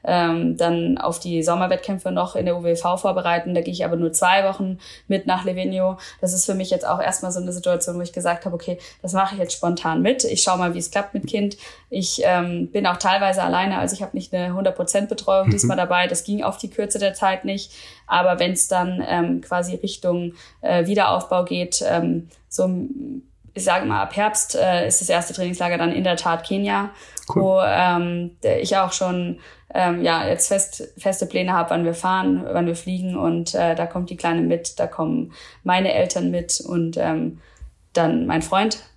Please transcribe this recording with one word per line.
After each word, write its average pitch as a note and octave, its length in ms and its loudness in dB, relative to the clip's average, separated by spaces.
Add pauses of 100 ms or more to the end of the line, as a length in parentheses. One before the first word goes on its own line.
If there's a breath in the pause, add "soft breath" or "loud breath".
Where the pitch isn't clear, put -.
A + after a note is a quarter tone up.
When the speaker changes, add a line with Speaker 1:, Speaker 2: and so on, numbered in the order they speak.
Speaker 1:
ähm, E3+ 540 2
dann E3+ 420 2
auf E3+ 200 -2
die E3+ 220 -2
Sommerwettkämpfe F3+ 720 0
noch F3+ 240 -2
in F#3 100 0
der F3 100 2
U F3 80 -6
W E3+ 120 4
V F3+ 220 0
vorbereiten. F3 580 0
Da E3+ 60 4
gehe F3+ 120 -4
ich F3+ 100 -2
aber E3+ 120 0
nur E3 180 0
zwei F#3+ 340 4
Wochen F#3 300 -2 (300 loud breath)
mit F#3+ 180 0
nach F#3 200 0
Livigno. F#3 520 0 (240 loud breath)
Das F3+ 120 0
ist F#3 120 2
für G3 80 0
mich F#3 160 -2
jetzt F3+ 180 0
auch F3 140 0
erstmal F3+ 300 -2
so F3+ 100 -4
eine F3+ 100 -6
Situation, F3 460 -2
wo F3 40 -4
ich F3 120 -8
gesagt F3 320 -2
habe, F3 80 -4
okay, F3 240 -6 (240 loud breath)
das F#3 120 -6
mache F#3+ 200 2
ich G3 80 -4
jetzt E3+ 120 -2
spontan E3+ 500 0
mit. C4 200 2
Ich - 200 0
schau F#3 120 4
mal, F3 200 0
wie F3 40 -6
es - 120 -6
klappt G3+ 240 -4
mit G3+ 100 -4
Kind. G3+ 320 -2 (320 loud breath)
Ich, F3+ 340 -2
ähm, F3 480 2
bin G3 140 0
auch F3+ 120 2
teilweise F#3+ 460 2
alleine, F#3 360 2
also F3+ 160 -2
ich G3+ 80 -6
habe F#3+ 120 -8
nicht F#3 180 -6
eine F3+ 200 -2
hundert F#3+ 220 0
Prozent G3 340 0
Betreuung G3 380 2
Speaker 2:
Mhm. - 40 4
Speaker 1:
diesmal G3+ 260 2
dabei. F3+ 280 2
Das F3 180 -4
ging G#3 200 -2
auf F#3+ 140 -2
die - 120 -8
Kürze - 300 -2
der F#3+ 160 0
Zeit F#3+ 300 0
nicht. G3 280 -6 (320 loud breath)
Aber F3+ 340 2
wenn's F3+ 280 2
dann, F3+ 380 0
ähm, F3 360 0
quasi F3+ 340 -4
Richtung, F3 580 -4 (280 loud breath)
äh, F3 240 2
Wiederaufbau F#3 580 2
geht, F3+ 420 -4
ähm, E3+ 440 0 (180 soft breath)
so, F#3 220 0 (840)
ich F#3 100 -8
sage F3+ 220 2
mal, G2+ 160 0
ab - 140 -4
Herbst, G#3+ 400 0
äh, F3+ 320 2
ist F#3 140 2
das F3+ 80 -4
erste F3 240 0
Trainingslager F3 440 -2
dann E3+ 140 2
in F#3 140 0
der F3+ 100 2
Tat E3 300 -2
Kenia, G3+ 460 -2 (360 loud breath)
Speaker 2:
Cool. F#3 140 2
Speaker 1:
wo, F#3+ 200 6
ähm, F3 800 2
der, - 200 2
ich G3 160 0
auch F#3 160 2
schon, F3+ 460 -2 (340 loud breath)
ähm, F3 280 2
ja, E3 260 2
jetzt - 200 2
fest, - 500 -2
feste F#3+ 280 0
Pläne F#3 260 -2
habe, F3 200 2
wann E3+ 120 2
wir E3+ 100 2
fahren, F#3 560 0
wann F3 160 2
wir E3+ 100 0
fliegen F#3 420 -4
und, E3+ 360 0
äh, E3+ 220 2
da E3+ 100 -2
kommt F3+ 240 -4
die F3 60 -8
Kleine E3+ 260 0
mit, E3+ 380 0
da - 80 2
kommen - 460 -2 (300 loud breath)
meine F#3 300 2
Eltern F3+ 380 0
mit F3 300 -2
und, E3+ 360 -2
ähm, E3 420 -2 (520 loud breath)
dann E3 340 2
mein D#3+ 160 0
Freund G#3 380 0 (180)